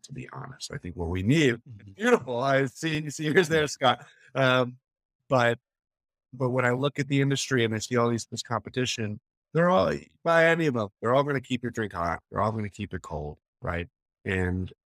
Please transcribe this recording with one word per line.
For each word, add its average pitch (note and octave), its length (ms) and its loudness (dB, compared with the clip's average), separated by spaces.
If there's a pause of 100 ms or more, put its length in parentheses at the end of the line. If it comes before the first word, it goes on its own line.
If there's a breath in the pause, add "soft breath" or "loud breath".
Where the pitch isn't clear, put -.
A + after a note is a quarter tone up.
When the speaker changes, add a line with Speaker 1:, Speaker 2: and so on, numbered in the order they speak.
Speaker 1:
to - 80 -20
be C2 200 -14
honest. - 400 -14
I E2 60 -10
think F2+ 160 -12
what E2+ 140 -4
we F#2 140 -2
need, C3 320 4
Speaker 2:
Mm-hmm. G#2 420 -16
Speaker 1:
beautiful. F#3 440 0
I C3+ 260 2
see, D#3 440 -4
see D#3 140 -8
yours D#3 240 4
there, D#3 180 2
Scott. B2+ 400 0 (280 loud breath)
Um, B2+ 420 2 (520)
but, A#2+ 300 4 (720)
but B2+ 180 -2
when B2+ 140 2
I B2 60 4
look C3 280 -2
at C#3 100 -4
the C#3 120 2
industry C#3 440 0
and A2 100 0
I A2 40 -4
see B2 180 -6
all A#2+ 140 2
these, A#2 160 -4
this - 160 -10
competition, A2 760 -4 (360)
they're F3 160 2
all, F#3 220 2 (300)
buy E3 240 4
any E3 200 2
of C3+ 80 2
them, A2 140 -2 (120)
they're A2+ 140 2
all C#3 100 4
gonna C#3 160 -2
keep B2 220 -4
your A#2+ 100 -6
drink G#2 220 -4
hot. E2+ 260 -2 (100)
They're - 100 -4
all G#2+ 120 2
gonna G#2+ 180 -6
keep - 240 -8
it F2+ 80 -10
cold, D2+ 360 -10 (220)
right? F2 280 -6 (360)
And F#2 480 -2 (140)